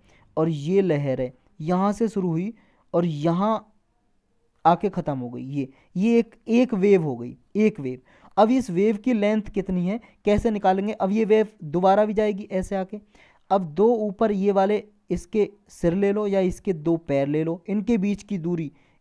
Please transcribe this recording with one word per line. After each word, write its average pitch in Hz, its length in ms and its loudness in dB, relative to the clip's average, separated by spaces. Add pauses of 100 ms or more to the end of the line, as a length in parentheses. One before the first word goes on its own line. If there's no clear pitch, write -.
(380)
और 160 120 2
ये 160 320 0
लहर 143 400 -2
है, 127 120 -6 (280)
यहाँ 180 320 0
से 226 140 -2
शुरू 190 220 -2
हुई 180 240 -4 (400)
और 175 120 2
यहाँ 170 680 -2 (920)
आके 175 240 2
ख़त्म 151 280 -4
हो 123 120 -8
गई। 120 140 -10
ये, 135 240 -6 (280)
ये 226 240 2
एक, 233 160 -2 (120)
एक 247 280 2
वेव 190 280 4
हो 139 120 -4
गई, 120 220 -12 (200)
एक 214 220 2
वेव। 127 200 -8 (380)
अब 214 140 6
इस 254 180 0
वेव 202 280 2
की 254 160 -2
लेंथ 208 320 0
कितनी 180 420 -4
है, 214 120 -4 (260)
कैसे 208 260 2
निकालेंगे? 202 420 0
अब 190 180 -2
ये 220 140 0
वेव 214 220 4 (180)
दोबारा 190 400 2
भी 214 80 -4
जाएगी 208 380 -2
ऐसे 185 240 -4
आके, 190 240 -6 (520)
अब 180 220 0
दो 196 140 4 (100)
ऊपर 214 360 -2
ये 202 180 0
वाले 196 320 2 (260)
इसके 185 400 -2 (220)
सिर 170 220 0
ले 196 180 0
लो 208 160 -2
या 196 140 0
इसके 185 340 -2
दो 160 240 0
पैर 139 280 -2
ले 151 160 0
लो, 165 260 -6
इनके 214 280 0
बीच 202 260 -2
की 202 160 -6
दूरी 165 320 -4 (300)